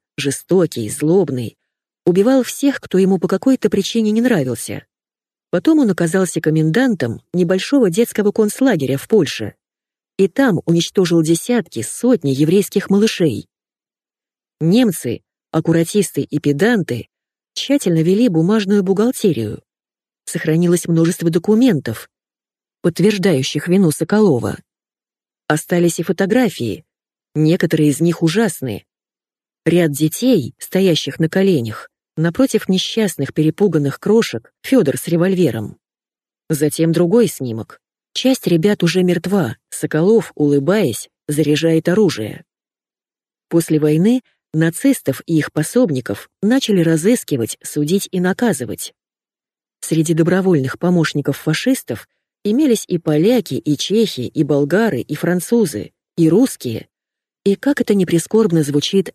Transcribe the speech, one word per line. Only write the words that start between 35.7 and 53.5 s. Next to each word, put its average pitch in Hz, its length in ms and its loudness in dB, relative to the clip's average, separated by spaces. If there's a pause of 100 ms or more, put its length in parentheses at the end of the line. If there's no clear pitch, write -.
Затем 156 420 0
другой 175 360 2
снимок. 113 520 -10 (340)
Часть - 320 -2
ребят 175 380 2
уже 180 200 2
мертва, 175 540 -2 (120)
Соколов, 175 640 0
улыбаясь, 143 760 0 (180)
заряжает 156 640 0
оружие. 170 560 0 (1040)
После 165 300 0
войны 170 420 2 (320)
нацистов 165 720 -2
и 160 120 -2
их 143 140 -2
пособников 151 800 -2 (120)
начали 214 400 2
разыскивать, 160 840 0
судить 151 480 -4
и 185 80 -4
наказывать. 180 760 -4 (880)
Среди 160 320 0
добровольных 165 640 2
помощников 160 600 0
фашистов - 720 -4 (360)
имелись 233 440 0
и 175 120 -2
поляки, 165 560 0